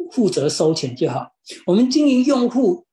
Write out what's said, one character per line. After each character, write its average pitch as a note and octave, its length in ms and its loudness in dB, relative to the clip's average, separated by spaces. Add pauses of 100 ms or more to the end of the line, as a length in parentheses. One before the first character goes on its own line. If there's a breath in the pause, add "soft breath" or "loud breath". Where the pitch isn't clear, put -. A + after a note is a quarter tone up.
负 G#3+ 200 0
责 C#3+ 180 -2
收 D#3+ 240 0
钱 C3 240 -6
就 D3+ 140 -2
好。 C3+ 220 -8 (340 loud breath)
我 F3 80 2
们 B3 160 2
经 D4 180 2
营 B3+ 160 2
用 B3+ 240 2
户 A#3+ 440 0